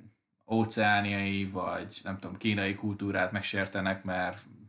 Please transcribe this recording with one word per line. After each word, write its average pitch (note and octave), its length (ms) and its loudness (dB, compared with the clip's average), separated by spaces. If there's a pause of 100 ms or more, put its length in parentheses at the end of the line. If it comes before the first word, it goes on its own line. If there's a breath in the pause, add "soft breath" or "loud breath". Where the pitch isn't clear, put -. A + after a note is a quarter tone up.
(520)
óceániai, G2+ 1000 4
vagy F2+ 540 -4
nem F#2+ 160 -6
tudom, F#2 180 -8
kínai G2+ 380 0
kultúrát G2 560 0
megsértenek, G2 720 -2
mert... F#2 420 -2 (240)